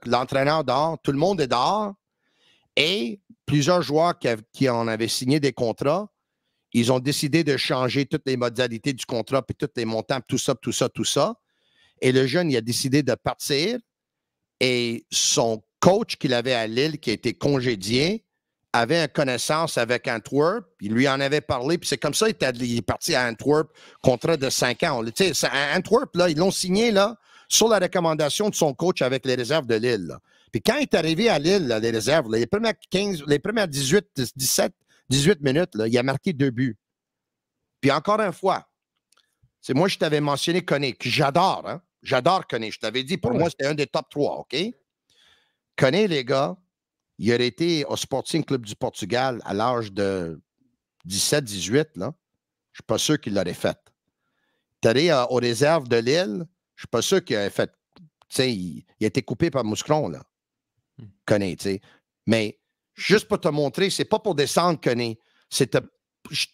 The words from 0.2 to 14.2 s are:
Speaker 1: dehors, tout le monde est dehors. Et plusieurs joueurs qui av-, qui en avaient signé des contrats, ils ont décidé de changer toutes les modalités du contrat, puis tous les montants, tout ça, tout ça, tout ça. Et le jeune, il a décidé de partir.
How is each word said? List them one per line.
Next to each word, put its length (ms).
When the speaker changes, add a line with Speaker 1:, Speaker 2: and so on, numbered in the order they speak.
Speaker 1:
dehors, 360
tout 120
le 60
monde 220
est 60
dehors. 480
Et 440
plusieurs 340
joueurs 380
qui 100
av-, 140
qui 160
en 200
avaient 200
signé 300
des 140
contrats, 560
ils 200
ont 60
décidé 460
de 120
changer 500
toutes 200
les 100
modalités 560
du 140
contrat, 400
puis 80
tous 220
les 80
montants, 420
tout 100
ça, 200
tout 160
ça, 160
tout 160
ça. 320
Et 100
le 160
jeune, 240
il 60
a 40
décidé 440
de 100
partir. 640